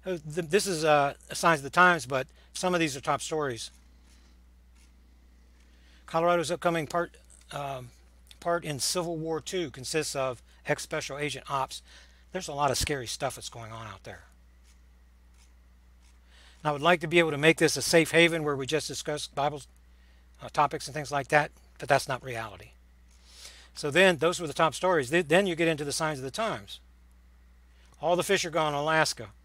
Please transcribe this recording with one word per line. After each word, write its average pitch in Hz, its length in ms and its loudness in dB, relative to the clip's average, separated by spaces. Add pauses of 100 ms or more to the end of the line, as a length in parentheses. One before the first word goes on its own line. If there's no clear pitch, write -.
Uh, 180 120 -4 (160)
th-, 165 160 -6
this 202 180 2
is, 160 180 -2
uh, 143 280 4 (180)
signs 165 280 4
of 135 40 -10
the 139 60 -10
times, 175 360 6
but 131 220 -4 (260)
some 185 200 0
of 175 60 2
these 151 160 0
are 139 60 -10
top 143 200 -2
stories. 139 500 -4 (2250)
Colorado's 170 460 2
upcoming 165 340 -2
part, 170 300 -4 (360)
um, 135 380 -10 (500)
part 170 240 -2
in 147 160 -6
Civil 170 380 -4
War 156 240 -4
Two 175 300 -6
consists 139 440 -4
of 131 280 -4 (240)
ex-special 143 500 -4
agent 143 320 -8
ops. 135 320 -4 (500)
There's 185 160 -8
a 156 60 -10
lot 143 160 2
of 123 80 0
scary 135 300 -4
stuff - 280 -6
that's - 140 -14
going 113 220 -16
on 113 160 -14
out 98 160 -16
there. - 200 -16 (2500)
And 151 80 0
I - 20 0
would 139 100 -4
like 170 200 4
to 165 60 -6
be 170 120 6
able 160 120 4
to 143 60 -4
make 160 200 6
this 156 200 4
a 131 40 -4
safe 165 300 4
haven 165 320 4
where 147 120 -2
we 135 120 -6
just 151 200 -2
discuss 147 400 -8
Bible, 147 360 -4 (760)
uh, 113 120 -12
topics 147 340 0
and 131 60 -14
things 143 180 -8
like 139 180 -2
that, 151 220 4 (280)
but 139 100 -12
that's 139 180 4
not 127 160 -6
reality. 113 460 -12 (1040)
So 147 160 -6
then, 175 280 6
those 165 220 0
were 175 60 -6
the 143 80 -6
top 160 220 2
stories. 165 340 0
Th-, 170 180 2
then 185 200 4
you 170 80 -2
get 160 120 0
into 151 180 -2
the 139 60 -6
signs 156 280 -4
of 131 60 -10
the 135 40 -8
times. 143 500 -8 (1200)
All 165 160 2
the 175 60 0
fish 180 240 2
are 165 60 -6
gone 156 220 0
in 143 60 -2
Alaska. 151 500 0 (160)